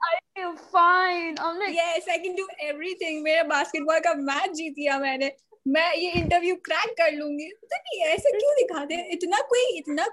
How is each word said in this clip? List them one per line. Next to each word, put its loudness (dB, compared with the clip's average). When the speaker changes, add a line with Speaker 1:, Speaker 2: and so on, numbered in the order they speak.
Speaker 1:
I 2
feel -8
fine।" 4
I'm -4
like, -2
Speaker 2:
"Yes, 0
I -2
can -6
do -6
everything।" -6
मेरा 4
बास्केटबॉल 0
का 2
match 0
जीत -8
लिया 0
मैंने, -2
मैं 2
ये -2
इंटरव्यू 2
क्रैक -2
कर 2
लूंगी। -6
पता -10
नहीं -8
ऐसे 2
क्यों 2
दिखाते 0
हैं? -8
इतना 0
कोई, 2
इतना -2